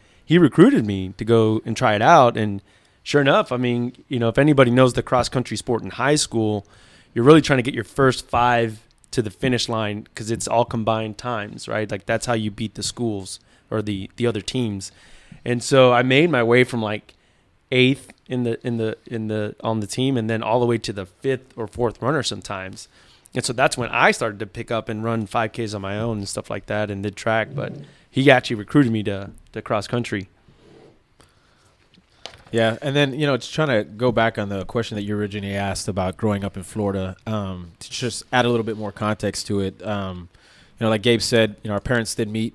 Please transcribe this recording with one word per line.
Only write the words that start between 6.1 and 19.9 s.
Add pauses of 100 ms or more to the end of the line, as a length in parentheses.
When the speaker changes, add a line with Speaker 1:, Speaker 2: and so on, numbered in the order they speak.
Speaker 1:
school, (480)
you're
really
trying
to
get
your
first
five (320)
to
the
finish
line
'cause
it's
all
combined
times,
right?
Like,
that's
how
you
beat
the
schools (320)
or
the,
the
other
teams. (540)
And
so
I
made
my
way
from,
like, (560)
eighth (160)
in
the,
in
the, (100)
in
the,
on
the
team,